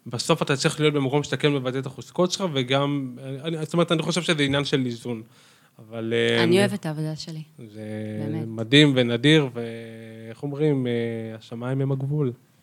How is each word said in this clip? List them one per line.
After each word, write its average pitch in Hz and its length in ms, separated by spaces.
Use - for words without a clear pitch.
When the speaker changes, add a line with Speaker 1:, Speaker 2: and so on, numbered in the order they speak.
Speaker 1:
בסוף 123 360
אתה 151 140
צריך 147 240
להיות 151 140
במקום 139 300
שאתה 143 140
כן 147 160
מבטא 127 240
את 131 80
החוזקות 180 460
שלך, 202 120
וגם, 135 640
אני, 165 140
זאת 156 160
אומרת, 170 180
אני 160 100
חושב 170 200
שזה 156 220
עניין 139 220
של 135 200
איזון. 120 360
אבל, 113 340
אה, 117 300
Speaker 2:
אני 175 160
אוהבת 196 140
את 202 120
העבודה 156 300
שלי. 156 260
Speaker 1:
זה 110 240
Speaker 2:
באמת. 110 220
Speaker 1:
מדהים 117 480
ונדיר, 127 580
ואיך 113 920
אומרים, 143 440
אה, 120 40
השמיים 123 440
הם 139 100
הגבול, 139 400